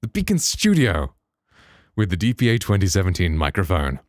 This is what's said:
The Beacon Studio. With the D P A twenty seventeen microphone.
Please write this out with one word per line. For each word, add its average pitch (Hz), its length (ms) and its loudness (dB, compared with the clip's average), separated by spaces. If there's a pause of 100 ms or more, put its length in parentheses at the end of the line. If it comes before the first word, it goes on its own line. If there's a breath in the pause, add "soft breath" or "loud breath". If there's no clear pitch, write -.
The 120 80 -6
Beacon 202 300 -2
Studio. 123 760 0 (800 soft breath)
With 107 140 0
the 90 60 -2
D 110 160 0
P 120 160 0
A 117 100 2
twenty 98 280 0
seventeen 90 500 0
microphone. 76 720 -2